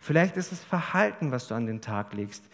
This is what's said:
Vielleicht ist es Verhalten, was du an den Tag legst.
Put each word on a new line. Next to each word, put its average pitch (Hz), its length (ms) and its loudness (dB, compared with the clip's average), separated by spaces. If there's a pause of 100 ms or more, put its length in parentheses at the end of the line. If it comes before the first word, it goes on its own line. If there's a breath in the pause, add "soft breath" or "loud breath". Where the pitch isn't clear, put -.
Vielleicht 175 380 4
ist 175 120 -6
es 180 140 -10
Verhalten, 185 680 0
was 127 180 -2
du 110 60 -4
an 117 120 -2
den 110 160 -6
Tag 104 320 -4
legst. 104 400 -8